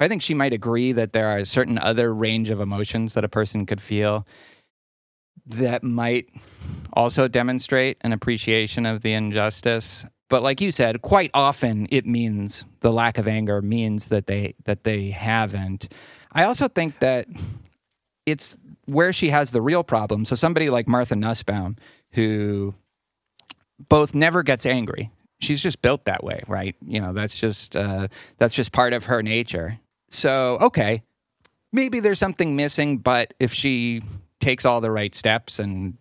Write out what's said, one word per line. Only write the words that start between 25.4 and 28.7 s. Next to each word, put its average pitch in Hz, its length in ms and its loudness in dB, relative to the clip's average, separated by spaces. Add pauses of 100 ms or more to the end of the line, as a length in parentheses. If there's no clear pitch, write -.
just 170 180 -2
built 135 240 2
that 92 200 -2
way, - 220 -8
right? 95 280 -4 (100)
You - 140 -4
know, 90 140 -4
that's 104 260 -4
just, - 380 -2
uh, 98 320 -2 (280)
that's 120 160 4
just 123 200 -2